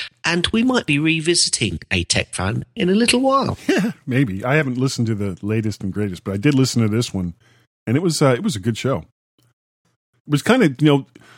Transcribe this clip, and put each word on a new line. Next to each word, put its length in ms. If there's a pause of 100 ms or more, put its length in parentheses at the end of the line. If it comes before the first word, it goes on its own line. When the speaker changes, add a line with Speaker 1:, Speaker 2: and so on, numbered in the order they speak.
(260)
Speaker 1:
And 220
we 160
might 220
be 140
revisiting 800 (120)
a 120
Tech 300
Fan 320 (100)
in 140
a 40
little 280
while. 420
Speaker 2:
<laughs> 40
Yeah, 240 (160)
maybe. 360
I 120
haven't 220
listened 300
to 80
the 260
latest 420
and 100
greatest, 300
but 100
I 40
did 180
listen 260
to 80
this 240
one, 220 (520)
and 80
it 80
was, 180
uh, 120
it 100
was 120
a 40
good 180
show. 280 (320)
It 920
was 100
kind 220
of, 180
you 60
know, 180 (320)